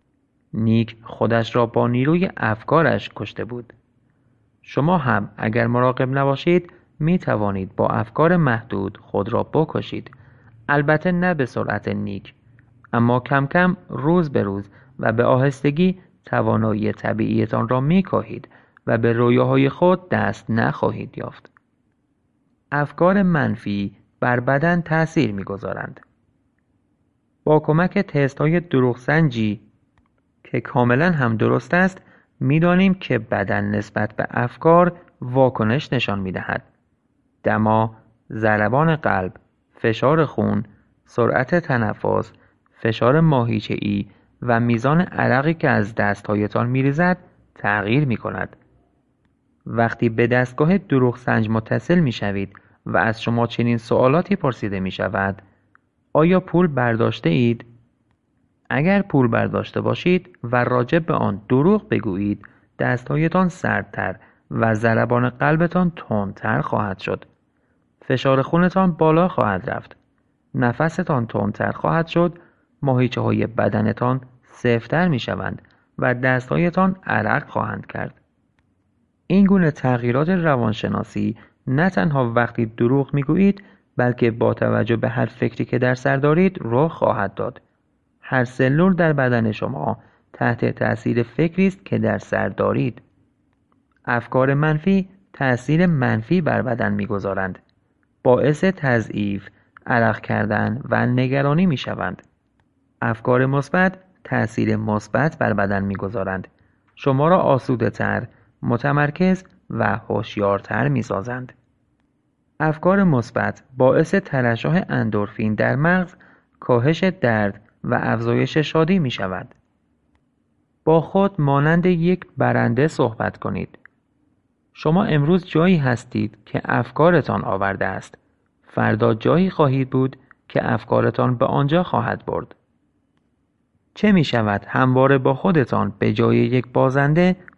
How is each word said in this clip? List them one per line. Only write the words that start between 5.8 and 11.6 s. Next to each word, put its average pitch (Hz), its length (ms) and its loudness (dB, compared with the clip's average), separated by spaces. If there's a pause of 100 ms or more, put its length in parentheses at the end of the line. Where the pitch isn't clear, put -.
نباشید، 156 540 0 (260)
می‌توانید 110 800 -2
با 110 100 2
افکار 147 500 2
محدود 113 640 -2
خود 104 340 -4
را 101 100 0
بکشید. - 680 -4 (580)
البته 151 440 2
نه 175 220 0
به 135 120 -2
سرعت 107 420 -6